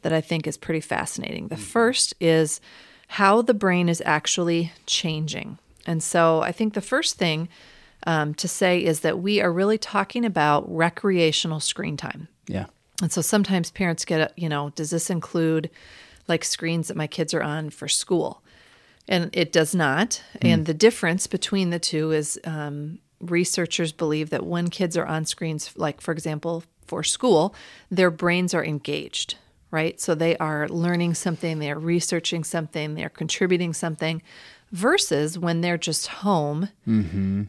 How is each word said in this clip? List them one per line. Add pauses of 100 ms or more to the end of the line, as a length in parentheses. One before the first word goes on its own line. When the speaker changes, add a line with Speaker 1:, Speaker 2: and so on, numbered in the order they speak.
Speaker 1:
that
I
think
is
pretty
fascinating.
The
Speaker 2:
Mm-hmm.
Speaker 1:
first
is (460)
how
the
brain
is
actually (140)
changing. (300)
And
so
I
think
the
first
thing, (600)
um,
to
say
is
that
we
are
really
talking
about
recreational
screen
time. (200)
Speaker 2:
Yeah. (360)
Speaker 1:
And
so
sometimes
parents
get,
you
know,
does
this
include (580)
like
screens
that
my
kids
are
on
for
school. (680)
And
it
does
not. (200)
Speaker 2:
Hmm.
Speaker 1:
And
the
difference
between
the
two
is,
um, (200)
researchers
believe
that
when
kids
are
on
screens,
like,
for
example, (220)
for
school, (360)
their
brains
are
engaged, (360)
right?
So
they
are
learning
something,
they
are
researching
something,
they
are
contributing
something, (500)
versus
when
they're
just
home, (180)
Speaker 2:
Mm-hmm.